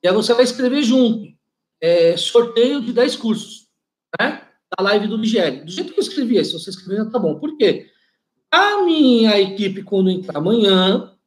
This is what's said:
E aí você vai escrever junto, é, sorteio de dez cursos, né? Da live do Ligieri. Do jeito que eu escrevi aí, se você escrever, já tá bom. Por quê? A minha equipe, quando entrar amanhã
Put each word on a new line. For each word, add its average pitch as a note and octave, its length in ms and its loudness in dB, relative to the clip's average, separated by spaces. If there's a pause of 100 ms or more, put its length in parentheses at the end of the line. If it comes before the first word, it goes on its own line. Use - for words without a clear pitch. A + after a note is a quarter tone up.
E F3 60 2
aí F#3+ 40 2
você G#3+ 200 2
vai A#3+ 100 4
escrever C4 400 0
junto, A#3 420 2 (540)
é, E3+ 380 4
sorteio A#3+ 640 0
de B3+ 100 -8
dez A#3+ 240 0
cursos, - 540 -8 (500)
né? C4+ 260 -4 (320)
Da F#3 60 0
live G#3 240 0
do G3+ 80 -4
Ligieri. G#3+ 480 -2
Do E3 80 -18
jeito F#3+ 220 -10
que - 80 -2
eu - 20 -2
escrevi A#3+ 340 -2
aí, D#3 60 2
se - 80 -4
você - 180 -10
escrever, G3 360 -8
já A3 40 -12
tá B3 80 -4
bom. D#3+ 220 -2
Por D4 160 -8
quê? - 320 0 (640)
A G4+ 300 2
minha B3 580 4
equipe, F#3+ 440 -4
quando F#3+ 260 0
entrar E3 300 -6
amanhã G3 760 0 (120)